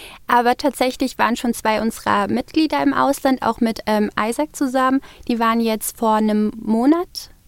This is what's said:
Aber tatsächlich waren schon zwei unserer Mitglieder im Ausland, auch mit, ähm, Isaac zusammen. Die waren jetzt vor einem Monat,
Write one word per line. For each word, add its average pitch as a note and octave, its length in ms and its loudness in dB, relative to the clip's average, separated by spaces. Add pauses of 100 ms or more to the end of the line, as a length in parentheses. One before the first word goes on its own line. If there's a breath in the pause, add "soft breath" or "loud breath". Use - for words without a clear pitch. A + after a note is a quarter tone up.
(280 loud breath)
Aber A#3+ 300 4
tatsächlich C4 600 -2
waren G#3+ 200 2
schon A#3+ 160 -2
zwei A3 280 -2
unserer G#3 460 -2
Mitglieder C#4 560 0
im C#4 100 2
Ausland, C4 500 0
auch A3+ 180 0
mit, A3+ 240 -2
ähm, G#3+ 240 0 (100)
Isaac A#3 380 -4
zusammen. C4 420 0 (300 loud breath)
Die A#3+ 100 0
waren A3+ 220 2
jetzt A3 360 -2
vor A3 180 2
einem G#3+ 420 2
Monat, B3+ 720 0 (180)